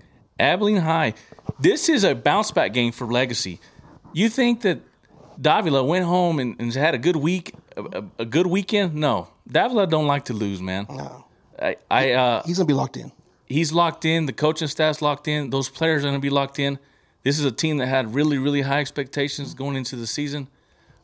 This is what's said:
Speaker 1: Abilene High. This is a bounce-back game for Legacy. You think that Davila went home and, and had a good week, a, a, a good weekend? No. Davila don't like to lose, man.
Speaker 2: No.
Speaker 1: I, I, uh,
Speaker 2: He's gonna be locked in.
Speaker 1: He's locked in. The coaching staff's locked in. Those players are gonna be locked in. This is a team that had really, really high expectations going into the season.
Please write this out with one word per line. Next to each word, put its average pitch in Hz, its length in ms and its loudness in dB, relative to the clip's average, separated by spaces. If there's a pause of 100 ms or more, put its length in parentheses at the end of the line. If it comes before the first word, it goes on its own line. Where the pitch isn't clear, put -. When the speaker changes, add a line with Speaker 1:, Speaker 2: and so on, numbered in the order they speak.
(380)
Speaker 1:
Abilene 202 400 2
High. 160 360 0 (460)
This 185 280 2
is 269 160 4
a 156 100 4
bounce-back 139 580 2
game 120 200 2
for 123 140 -8
Legacy. 120 540 -2 (520)
You 196 160 2
think 240 340 2
that 175 180 0 (600)
Davila 151 440 4
went 175 220 2
home 175 320 2
and, 123 200 -2
and 117 160 -4
had 147 200 2
a 131 40 -2
good 165 180 2
week, 170 380 -2 (220)
a, 104 60 -8
a, 104 220 -8 (160)
a 113 40 -2
good 139 220 2
weekend? 190 480 0
No. 135 340 0 (220)
Davila 214 360 2
don't 156 200 2
like 143 200 0
to 127 60 -6
lose, 101 280 -4
man. 92 300 -4
Speaker 2:
No. 131 340 -12 (360)
Speaker 1:
I, - 160 -2 (140)
I, 131 220 2
uh, 123 320 2
Speaker 2:
He's 170 140 -4
gonna 185 80 2
be 147 80 2
locked 135 220 -2
in. 123 160 -12 (320)
Speaker 1:
He's 147 280 -2
locked 165 320 0
in. 160 220 2
The 135 60 -4
coaching 156 360 0
staff's 156 340 0
locked 147 260 -2
in. 147 220 -2
Those 135 180 -2
players 160 360 0
are 143 40 -2
gonna 139 100 0
be 139 120 -2
locked 139 280 -2
in. 139 200 0 (440)
This 143 160 2
is 151 60 0
a 131 80 2
team 151 260 0
that 127 80 0
had 131 280 0
really, 147 240 2
really 143 240 0
high 139 180 0
expectations 143 720 -6
going 139 220 -4
into 131 200 -6
the 117 100 -8
season. 143 420 -6 (560)